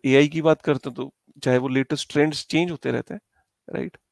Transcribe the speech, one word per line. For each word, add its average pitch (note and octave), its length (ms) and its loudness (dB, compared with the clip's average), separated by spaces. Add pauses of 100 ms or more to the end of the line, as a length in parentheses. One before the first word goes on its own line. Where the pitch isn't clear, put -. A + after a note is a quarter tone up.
एआई C#3 240 6
की D#3+ 140 -6
बात D#3 200 2
करते C#3 260 -2
हैं, B2 80 -12
तो B2 180 -10 (300)
चाहे B2+ 140 4
वो C3 100 -4
लेटेस्ट C3+ 440 -4
ट्रेंड्स D3 340 0
चेंज E3+ 240 -2
होते C#3 200 -8
रहते - 240 -6
हैं, G#3+ 60 -12 (540)
राइट? - 240 -10 (140)